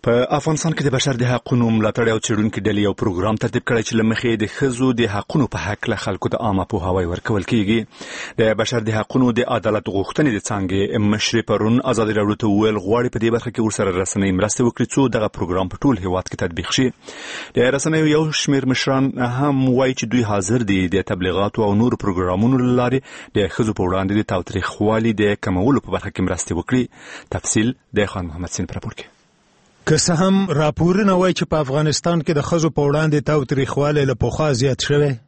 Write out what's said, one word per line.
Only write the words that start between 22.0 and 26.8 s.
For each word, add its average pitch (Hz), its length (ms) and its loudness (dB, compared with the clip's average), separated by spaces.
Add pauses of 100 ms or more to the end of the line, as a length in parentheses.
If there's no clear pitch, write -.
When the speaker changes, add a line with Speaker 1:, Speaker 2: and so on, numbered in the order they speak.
Speaker 1:
پروګرامونو 98 640 0
له 123 160 2
لارې 123 200 0 (360)
د 101 180 2
ښځو 110 220 0
په 104 80 -2
وړاندې 95 320 0
د 107 180 0
تاوتریخوالي 107 880 0
د 104 240 2
کمولو 101 400 2
په 95 40 -12
برخه 92 200 -4
کې - 180 -4
مرستې 90 240 -4
وکړي. 117 320 0 (540)